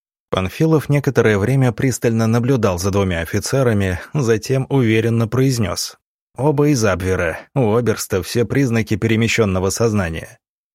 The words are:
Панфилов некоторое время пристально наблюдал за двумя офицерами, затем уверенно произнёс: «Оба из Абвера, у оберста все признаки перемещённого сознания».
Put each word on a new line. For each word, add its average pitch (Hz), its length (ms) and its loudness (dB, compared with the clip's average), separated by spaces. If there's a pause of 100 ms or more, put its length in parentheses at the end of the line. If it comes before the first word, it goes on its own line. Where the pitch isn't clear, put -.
(320)
Панфилов 147 580 0
некоторое 120 480 2
время 127 340 2
пристально 113 560 0
наблюдал 113 520 0
за 95 120 -2
двумя 92 300 0
офицерами, 101 760 -2 (140)
затем 131 560 0
уверенно 117 580 2
произнёс: 117 680 -2 (380)
«Оба 147 340 0
из 123 140 2
Абвера, 90 560 0 (140)
у 113 220 2
оберста 107 480 -2
все 120 220 -2
признаки 117 500 0
перемещённого 107 720 0
сознания». 98 720 -4 (360)